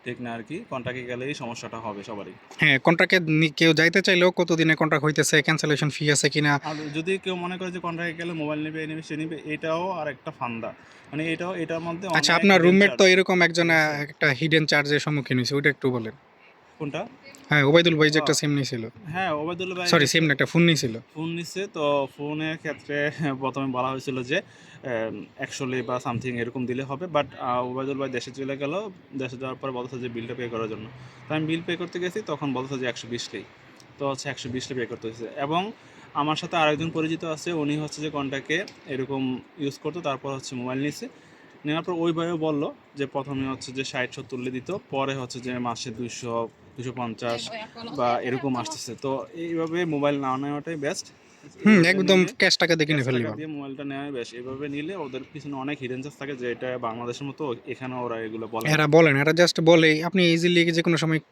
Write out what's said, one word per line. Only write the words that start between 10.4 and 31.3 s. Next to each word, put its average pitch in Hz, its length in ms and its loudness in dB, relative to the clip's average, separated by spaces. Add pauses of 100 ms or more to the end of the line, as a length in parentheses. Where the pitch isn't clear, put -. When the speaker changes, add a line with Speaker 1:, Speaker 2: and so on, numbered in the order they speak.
Speaker 1:
মানে 160 220 -2
এটাও, 175 220 -4
এটার 165 240 -4
মধ্যে 170 280 -6
Speaker 2:
আচ্ছা, 170 260 4
Speaker 1:
অনেক 170 80 4
Speaker 2:
আপনার 196 160 8
Speaker 1:
হিডেন 170 80 8
Speaker 2:
রুমমেট 196 240 8
তো - 80 -6
Speaker 1:
চার্জ। 190 140 10
Speaker 2:
এরকম 185 300 4
একজন, 170 220 4
Speaker 1:
ঠিক 170 80 4
Speaker 2:
আহ, 156 220 4
Speaker 1:
আছে। 147 100 -4
Speaker 2:
একটা 151 260 0
হিডেন 151 360 4
চার্জের 147 340 2
সম্মুখীন 139 380 0
হয়েছে, 123 180 0
ওইটা 143 140 4
একটু 135 220 0
বলেন। 110 220 -4 (640)
Speaker 1:
কোনটা? 156 280 -6 (420)
Speaker 2:
হ্যাঁ, 147 140 6
ওবায়দুল 165 320 8
ভাই 151 140 6
যে 151 100 4
একটা 151 60 0
Speaker 1:
হ্যাঁ। 156 80 2
Speaker 2:
সিম 147 180 0
নিয়েছিল। 127 380 -2 (160)
Speaker 1:
হ্যাঁ, 175 260 -4
ওবায়দুল 175 420 -4
ভাই 180 140 -4
Speaker 2:
সরি, 165 200 4
সিম 165 160 2
না, 151 80 4
একটা 139 140 2
ফোন 165 160 2
নিয়েছিল। 139 380 4 (140)
Speaker 1:
ফোন 156 160 -8
নিছে, 170 440 -8
তো 143 340 0 (100)
ফোনের 156 400 -6
ক্ষেত্রে 147 600 -4
<laughs> 139 220 -4
প্রথমে 135 280 -4
বলা 127 200 -2
হয়েছিল 131 360 -4
যে, 135 140 -2
আহ, 113 880 -8 (120)
একশো 135 280 -6
লে 127 160 -2
বা 123 220 -4
something 120 320 -4
এরকম 120 300 -4
দিলে 127 180 -4
হবে, 139 220 -8
but, 151 200 0 (140)
আহ, 127 260 0
ওবায়দুল 131 320 -4
ভাই 135 120 -4
দেশে 123 220 -6
চলে 135 260 -6
গেল, 165 320 -4 (280)
দেশে 127 200 -6
যাওয়ার 131 180 -8
পরে 135 160 -6
বলছে 127 280 -8
যে 123 100 -6
বিলটা 117 240 -8
পে 123 140 -6
করার 113 220 -4
জন্য। 107 200 -10 (380)
তো 156 80 -4